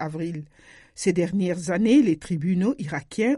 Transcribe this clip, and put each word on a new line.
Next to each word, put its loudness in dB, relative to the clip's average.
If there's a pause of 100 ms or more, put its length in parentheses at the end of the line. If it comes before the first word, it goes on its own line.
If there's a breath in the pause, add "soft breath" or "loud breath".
avril. -6 (480 loud breath)
Ces -4
dernières -2
années, 6
les 2
tribunaux 0
irakiens -2